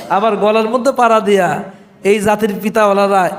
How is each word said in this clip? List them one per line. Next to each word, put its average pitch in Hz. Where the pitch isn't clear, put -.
আবার 202
গলার 214
মধ্যে 247
পাড়া 233
দিয়া 190
এই 202
জাতির 214
পিতাওয়ালারা, 202